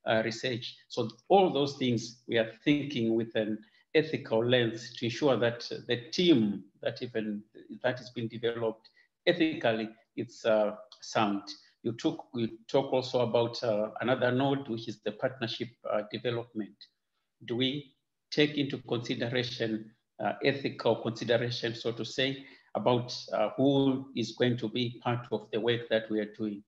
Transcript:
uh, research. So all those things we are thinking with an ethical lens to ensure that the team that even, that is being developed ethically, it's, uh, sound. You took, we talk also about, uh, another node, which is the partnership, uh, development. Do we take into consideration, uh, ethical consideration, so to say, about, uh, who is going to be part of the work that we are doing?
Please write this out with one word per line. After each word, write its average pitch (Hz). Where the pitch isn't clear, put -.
uh, 113
research. 120
So 110
all 185
those 139
things 120
we 127
are 113
thinking 127
with 113
an 107
ethical 123
lens 120
to -
ensure 131
that 117
the 123
team 120
that -
even, 107
that 127
is -
being 117
developed 117
ethically, 131
it's, -
uh, 107
sound. 101
You 117
took, 156
we 113
talk 135
also 127
about, 117
uh, 107
another 123
node, 139
which 113
is 110
the 104
partnership, 117
uh, 110
development. 117
Do 117
we 131
take 147
into 135
consideration, 120
uh, 107
ethical 135
consideration, 120
so 117
to 113
say, 135
about, 120
uh, 107
who 135
is 113
going 123
to 120
be 120
part 120
of 107
the 113
work 117
that 110
we 107
are 104
doing? 104